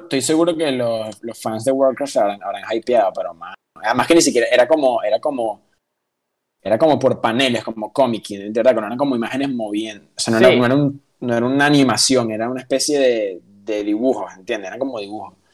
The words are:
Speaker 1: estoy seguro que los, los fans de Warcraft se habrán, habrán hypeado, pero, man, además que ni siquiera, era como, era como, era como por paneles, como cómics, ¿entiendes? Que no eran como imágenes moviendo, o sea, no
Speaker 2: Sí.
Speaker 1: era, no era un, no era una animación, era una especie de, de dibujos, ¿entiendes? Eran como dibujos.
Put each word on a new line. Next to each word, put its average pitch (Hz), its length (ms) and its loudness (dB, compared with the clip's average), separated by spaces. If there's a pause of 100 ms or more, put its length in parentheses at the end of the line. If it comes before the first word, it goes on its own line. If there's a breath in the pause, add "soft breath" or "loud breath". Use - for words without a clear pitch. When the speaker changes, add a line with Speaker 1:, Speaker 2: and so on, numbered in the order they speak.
Speaker 1:
estoy 135 200 -4
seguro 160 340 0
que 151 160 -2
los, 113 500 -4
los 113 180 -12
fans 110 240 -6
de 135 60 2
Warcraft 135 420 0
se 135 60 -2
habrán, 101 240 0
habrán 98 220 -8 (100)
hypeado, 113 400 0
pero, 90 200 -8
man, 87 200 -18 (260)
además 117 280 0
que 165 80 6
ni 165 60 8
siquiera, 117 280 2
era 120 160 6
como, 143 380 2
era 107 160 0
como, 117 420 -4 (1000)
era 107 160 0
como 151 200 4
por 127 220 2
paneles, 120 420 0
como 110 300 -10
cómics, 110 400 0
¿entiendes? 104 320 -2 (100)
Que 113 60 -2
no 107 60 -4
eran 117 120 -4
como 139 160 0
imágenes 127 360 -4
moviendo, 107 540 -6 (120)
o - 40 -8
sea, 117 120 -2
no 113 80 4
Speaker 2:
Sí. 120 60 6
Speaker 1:
era, 139 100 6
no 123 100 2
era 127 80 2
un, 143 280 0 (180)
no 120 160 -2
era 117 100 0
una 139 200 2
animación, 127 680 2
era 110 180 -6
una 127 100 -8
especie 135 380 -2
de, 110 420 0 (240)
de 104 200 -4
dibujos, 107 520 -2
¿entiendes? 95 320 -10
Eran 107 100 -12
como 127 220 -8
dibujos. - 340 -14 (200)